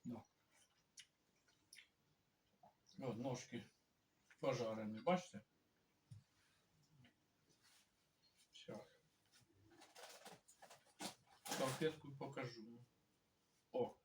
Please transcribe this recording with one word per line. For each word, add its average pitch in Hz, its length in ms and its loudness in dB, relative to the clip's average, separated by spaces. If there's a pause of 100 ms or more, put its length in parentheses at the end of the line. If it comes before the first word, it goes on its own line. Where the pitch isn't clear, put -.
да. 120 200 -6 (2750)
От 123 180 0
ножки 123 460 0 (760)
пожарені, 110 600 2
бачите? - 420 4 (3000)
Щас. - 460 -12 (2500)
Салфетку 143 680 4
покажу. 120 680 -4 (920)
О. - 340 2